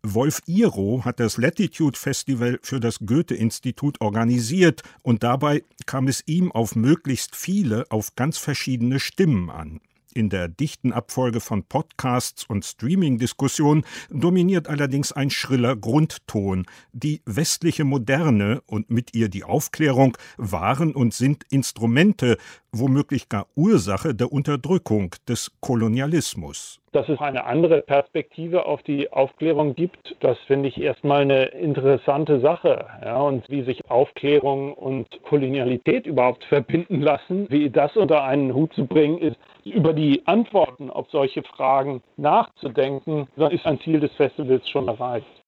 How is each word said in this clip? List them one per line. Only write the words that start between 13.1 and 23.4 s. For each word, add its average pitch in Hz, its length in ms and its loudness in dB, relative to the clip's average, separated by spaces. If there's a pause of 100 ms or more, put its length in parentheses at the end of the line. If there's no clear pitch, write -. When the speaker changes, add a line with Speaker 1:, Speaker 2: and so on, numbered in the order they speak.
Speaker 1:
dominiert 175 580 2
allerdings 143 440 -2
ein 139 180 -2
schriller 123 460 0
Grundton. 104 880 -2 (260)
Die 151 320 -6
westliche 151 600 -2
Moderne 131 840 2
und 110 240 -6
mit 117 240 -2
ihr 113 140 2
die 92 160 -8
Aufklärung 135 720 2 (180)
waren 117 600 -2
und 120 180 2
sind 139 340 0
Instrumente, 123 920 2 (340)
womöglich 135 560 0
gar 101 260 -4